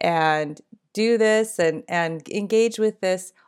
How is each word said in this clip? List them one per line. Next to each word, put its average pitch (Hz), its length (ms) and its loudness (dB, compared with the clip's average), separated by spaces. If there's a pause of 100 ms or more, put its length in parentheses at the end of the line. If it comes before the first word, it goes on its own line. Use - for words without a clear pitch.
and 156 580 0 (320)
do 226 260 2
this 220 400 2
and, 160 300 0
and 165 420 -4
engage 220 480 0
with 214 220 -2
this, 185 320 -4 (160)